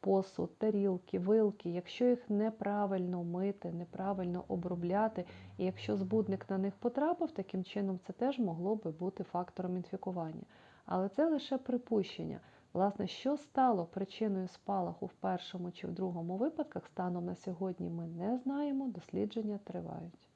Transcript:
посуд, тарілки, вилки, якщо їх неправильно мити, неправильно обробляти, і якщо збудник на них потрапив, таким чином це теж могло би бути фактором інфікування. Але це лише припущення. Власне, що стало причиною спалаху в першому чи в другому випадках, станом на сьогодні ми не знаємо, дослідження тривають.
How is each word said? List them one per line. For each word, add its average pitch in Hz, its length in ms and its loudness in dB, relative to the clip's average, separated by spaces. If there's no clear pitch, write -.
посуд, 190 540 2
тарілки, 196 600 2
вилки, 208 500 4
якщо 180 360 0
їх 247 240 4
неправильно 202 920 2
мити, 180 480 -2
неправильно 175 760 -2
обробляти, 180 760 0
і 180 80 0
якщо 190 320 0
збудник 196 520 2
на 196 80 0
них 196 180 2
потрапив, 294 560 0
таким 190 320 -4
чином 190 440 -2
це 185 60 -8
теж 269 260 0
могло 185 360 2
би 196 160 -4
бути 180 320 -4
фактором 180 540 -2
інфікування. 175 680 -4
Але 185 240 0
це 311 200 4
лише 277 280 0
припущення. 214 840 0
Власне, 202 340 2
що 277 300 0
стало 247 480 4
причиною 190 640 -2
спалаху 180 580 -2
в 185 80 -10
першому 180 580 -4
чи - 160 -10
в 175 40 -4
другому 175 460 -2
випадках, 302 500 -2
станом 175 380 -2
на 180 100 -4
сьогодні 180 540 -4
ми 170 180 -4
не 180 300 -2
знаємо, 277 500 -2
дослідження 208 760 -2
тривають. 165 720 -8